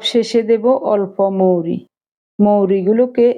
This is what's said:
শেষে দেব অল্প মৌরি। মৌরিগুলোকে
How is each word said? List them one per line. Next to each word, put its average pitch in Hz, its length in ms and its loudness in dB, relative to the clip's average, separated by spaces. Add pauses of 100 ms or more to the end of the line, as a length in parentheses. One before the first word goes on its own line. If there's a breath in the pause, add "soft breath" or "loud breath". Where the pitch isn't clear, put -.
শেষে 233 400 -2
দেব 214 220 0 (200)
অল্প 196 320 -2 (140)
মৌরি। 180 480 0 (600)
মৌরিগুলোকে 208 880 2 (120)